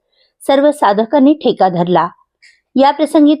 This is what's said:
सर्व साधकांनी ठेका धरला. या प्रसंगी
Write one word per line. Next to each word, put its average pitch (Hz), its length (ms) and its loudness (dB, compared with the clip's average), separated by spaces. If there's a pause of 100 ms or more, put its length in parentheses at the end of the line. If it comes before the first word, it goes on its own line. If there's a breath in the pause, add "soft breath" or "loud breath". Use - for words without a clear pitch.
(480)
सर्व 277 240 0
साधकांनी 262 640 0
ठेका 196 360 -2
धरला. 175 380 -2 (680 soft breath)
या 269 160 2
प्रसंगी 294 500 0